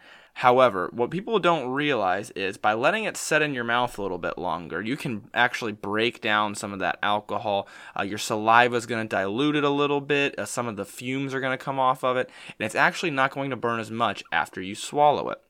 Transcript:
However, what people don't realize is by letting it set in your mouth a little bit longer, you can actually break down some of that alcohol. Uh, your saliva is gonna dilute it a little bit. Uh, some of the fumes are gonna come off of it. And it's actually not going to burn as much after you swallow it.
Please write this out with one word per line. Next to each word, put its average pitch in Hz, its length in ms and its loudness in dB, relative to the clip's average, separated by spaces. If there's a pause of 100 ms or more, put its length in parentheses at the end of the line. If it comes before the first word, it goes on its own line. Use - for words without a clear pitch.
(400)
However, 123 540 6
what 120 180 -2
people 214 280 -2
don't 165 280 2
realize 113 640 0
is 98 260 -4
by 107 140 4
letting 151 320 2
it 170 140 -6
set 156 240 0
in 147 120 0
your 123 120 -4
mouth 120 320 0
a 104 40 -6
little 92 160 -4
bit 85 200 -4
longer, 82 440 -4
you 113 140 -4
can 117 380 -6
actually 120 400 0
break 107 480 -2
down 107 340 2
some 101 160 -8
of 98 80 -8
that 87 240 -2
alcohol. 104 640 -2 (260)
Uh, - 100 -2
your 101 140 -4
saliva 117 600 4
is 110 80 -2
gonna 113 180 -4
dilute 110 540 0
it 147 80 2
a 143 40 2
little 143 300 2
bit. 143 400 0
Uh, 98 60 -4
some 120 200 -4
of 110 120 -4
the 98 80 -6
fumes 131 480 -6
are 131 80 -4
gonna 131 160 -2
come 135 200 -6
off 135 280 2
of 127 100 2
it. 127 140 0 (280)
And - 80 -2
it's 110 80 -6
actually 170 360 2
not 135 220 2
going 139 180 -4
to 127 80 -4
burn 117 240 -2
as 110 100 -10
much 110 400 -2
after 85 300 -2
you 95 140 -8
swallow 139 540 2
it. - 200 -8